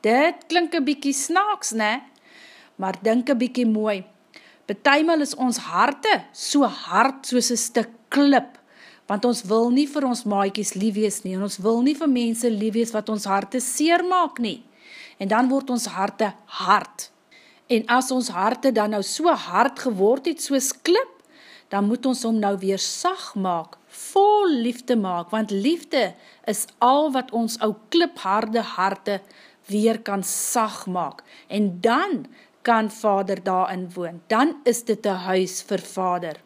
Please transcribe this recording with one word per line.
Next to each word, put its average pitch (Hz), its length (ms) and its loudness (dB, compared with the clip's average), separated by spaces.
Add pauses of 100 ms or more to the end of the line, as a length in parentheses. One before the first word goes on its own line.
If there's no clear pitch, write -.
Dit 277 320 4 (140)
klink 339 260 0
'n 302 100 0
bietjie 285 280 -2
snaaks, 381 600 -2
né? 220 300 -2 (720)
Maar 190 260 -4
dink 233 260 2
'n 269 100 2
bietjie 247 280 0
mooi. 214 380 0 (640)
Partymal 302 540 4
is 277 140 -2
ons 254 220 0
harte 180 760 0
so - 300 0
hard 233 640 0
soos 240 240 0
'n 233 60 0
stuk 226 340 -2 (180)
klip, 277 500 2 (480)
want 208 180 -4
ons 247 180 0
wil 226 280 2
nie 277 160 4
vir 285 180 -4
ons 247 200 -2
maatjies 202 500 -2
lief 202 200 -2
wees 208 300 -2
nie, 185 100 -4
en 190 80 -4
ons 202 160 -6
wil 226 240 0
nie 285 120 2
vir 294 140 -2
mense 240 420 0
lief 214 240 -2
wees 226 180 0
wat 214 160 -4
ons 214 160 -4
harte 202 360 -2
seermaak 349 800 0
nie. 214 240 -4 (560)
En 196 100 -6
dan 233 200 4
word 269 220 0
ons 233 160 -2
harte 196 460 -2 (140)
hard. - 640 0 (560)
En 226 240 2
as 254 240 2
ons 254 160 -2
harte 220 440 0
dan 214 200 0
nou 202 80 -2
so 320 300 0
hard 233 460 0
geword 226 520 2
het 311 120 -6
soos 269 280 0 (160)
klip, 427 260 2 (560)
dan 202 200 0
moet 240 180 -2
ons 254 160 0
hom 226 160 0
nou 202 240 2
weer 190 160 0
sag - 560 -4
maak, 180 400 -2 (380)
vol 403 400 4 (100)
liefde 240 340 -2
maak, 180 380 -2
want 214 160 -2
liefde 233 600 0 (340)
is 214 200 -4 (120)
al 277 360 4
wat 262 200 -4
ons 226 320 -2
ou 214 60 0 (180)
klipharde 226 720 0 (140)
harte 196 420 -2 (480)
weer 220 320 2
kan 196 240 -4
sag - 640 -4
maak. 180 380 -6 (260)
En 202 220 0 (100)
dan 247 440 2 (360)
kan 220 280 2
Vader 196 520 -2
daarin 185 520 -2
woon. 170 260 -8 (100)
Dan 254 340 2
is 233 200 0
dit 214 220 -2
'n 185 200 -2
huis 185 360 -2
vir 185 200 -4
Vader. 180 640 -4